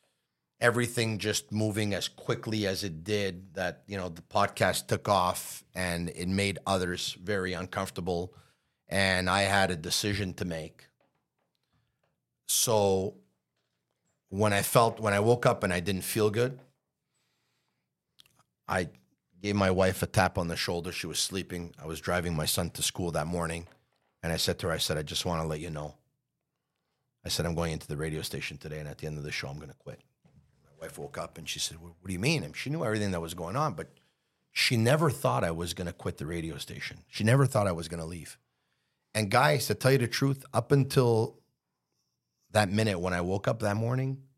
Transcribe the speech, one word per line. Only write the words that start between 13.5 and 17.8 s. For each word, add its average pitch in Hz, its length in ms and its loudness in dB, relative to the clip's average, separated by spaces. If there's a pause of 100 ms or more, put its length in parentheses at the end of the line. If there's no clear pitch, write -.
when 104 240 2
I 101 80 2
felt, 113 380 4
when 110 140 2
I 101 60 4
woke 120 260 4
up 104 180 2
and 95 100 2
I 90 60 0
didn't 90 240 -2
feel 107 260 2
good, 123 300 -2 (2000)